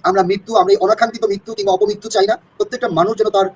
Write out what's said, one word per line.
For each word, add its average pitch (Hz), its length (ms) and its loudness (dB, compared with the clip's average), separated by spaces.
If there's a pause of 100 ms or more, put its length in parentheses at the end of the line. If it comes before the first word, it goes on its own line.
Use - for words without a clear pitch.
আমরা 190 200 2
মৃত্যু, 196 340 -2
আমরা 185 160 4
এই - 40 6
অনাকাঙ্ক্ষিত 220 480 0
মৃত্যু 202 300 -4
কিংবা 202 180 -2
অপমৃত্যু 202 380 -2
চাই 202 160 2
না। 214 120 0 (180)
প্রত্যেকটা 220 320 -4
মানুষ 190 300 0
যেন 214 100 0
তার 196 260 2